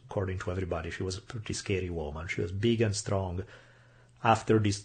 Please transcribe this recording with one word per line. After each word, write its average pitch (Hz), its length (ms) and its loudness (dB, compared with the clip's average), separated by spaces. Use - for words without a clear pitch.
according 95 360 -4
to - 100 -4
everybody, 85 400 -4
she - 120 -8
was 92 140 -4
a - 60 -12
pretty - 320 -8
scary 92 340 -2
woman. 82 400 -6
She - 140 -4
was 92 100 -4
big 113 300 2
and 107 120 2
strong. 95 500 -2
After 110 360 6
this 104 260 2